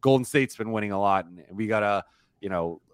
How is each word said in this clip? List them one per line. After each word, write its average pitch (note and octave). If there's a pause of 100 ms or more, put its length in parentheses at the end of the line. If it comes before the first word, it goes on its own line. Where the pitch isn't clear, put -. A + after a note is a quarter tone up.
Golden C3+
State's C3+
been A2
winning G#2
a G2
lot, G2
and F2 (100)
we G#2+
gotta, G#2 (380)
you G2
know, E2+ (120)